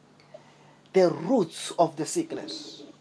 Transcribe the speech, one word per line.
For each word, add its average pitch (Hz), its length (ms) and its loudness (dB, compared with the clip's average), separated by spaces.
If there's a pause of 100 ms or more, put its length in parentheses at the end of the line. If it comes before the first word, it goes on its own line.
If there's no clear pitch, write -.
(920)
the 185 160 6
roots 165 680 0
of 165 180 2
the 156 80 -4
sickness. - 800 -8 (180)